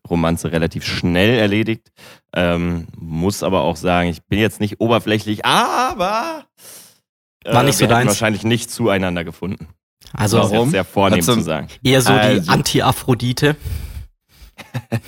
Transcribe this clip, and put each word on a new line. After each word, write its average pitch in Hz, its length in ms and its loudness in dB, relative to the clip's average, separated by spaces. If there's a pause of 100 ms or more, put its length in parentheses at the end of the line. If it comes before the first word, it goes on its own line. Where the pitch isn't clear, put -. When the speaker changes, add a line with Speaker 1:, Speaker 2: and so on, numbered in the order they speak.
Speaker 1:
Romanze 82 440 0
relativ 80 340 -2
schnell 92 520 0
erledigt. 107 500 -2 (460)
Ähm, 85 520 0 (120)
muss 82 440 -4
aber 92 180 0
auch 80 160 -2
sagen, 87 320 0
ich 82 160 -6
bin 101 140 -4
jetzt 107 200 0
nicht 104 220 -4
oberflächlich, 107 640 -2
aber, 247 1000 -2 (1000)
äh, 110 80 -4
Speaker 2:
War 123 100 6
nicht 139 140 4
so - 40 0
Speaker 1:
wir 117 80 4
hätten 117 180 4
Speaker 2:
deins. - 20 2
Speaker 1:
wahrscheinlich 104 340 0
nicht 113 280 -2
zueinander 95 520 0
gefunden. 87 460 -10 (440)
Speaker 2:
Also 110 240 0
Speaker 1:
Um 110 60 4
das 98 100 2
jetzt 107 60 2
Speaker 3:
Warum? 120 120 2
Speaker 1:
sehr 95 140 2
vornehm 98 340 2
Speaker 3:
Hat's 82 80 0
so 120 80 4
Speaker 1:
zu 110 80 0
sagen. 80 240 -4 (160)
Speaker 2:
eher 131 180 4
so 107 120 4
die 107 60 4
Speaker 3:
Also 107 340 2
Speaker 2:
Anti-Aphrodite. 131 1080 0
Speaker 1:
<laughs> - 1160 -12 (320)